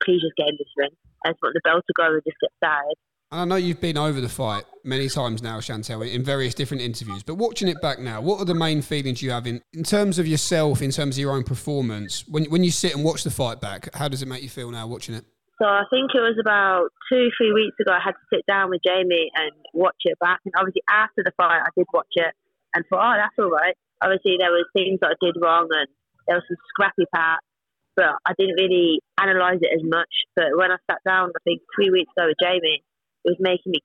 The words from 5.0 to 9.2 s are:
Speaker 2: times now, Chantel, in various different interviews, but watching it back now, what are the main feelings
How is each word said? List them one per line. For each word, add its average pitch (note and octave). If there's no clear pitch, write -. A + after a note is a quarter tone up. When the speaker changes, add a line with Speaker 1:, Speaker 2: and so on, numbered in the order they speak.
Speaker 2:
times A#2
now, A2+
Chantel, A2
in B2
various C3
different C3+
interviews, A2
but D#3
watching A3
it E3+
back C#3
now, A2+
what F#3+
are F#3+
the E3+
main D#3+
feelings C3+